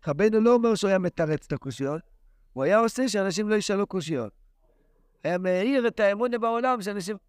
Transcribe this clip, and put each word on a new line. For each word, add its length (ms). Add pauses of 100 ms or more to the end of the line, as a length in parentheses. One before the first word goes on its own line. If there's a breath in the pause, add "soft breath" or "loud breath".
רבינו 340
לא 140
אומר 200
שהוא 140
היה 100
מתרץ 480
את 60
הקושיות, 500 (500)
הוא 120
היה 140
עושה 300
שאנשים 400
לא 60
ישאלו 320
קושיות. 460 (920)
היה 140
מאיר 480
את 140
האמונה 380
בעולם 440
שאנשים 340 (120)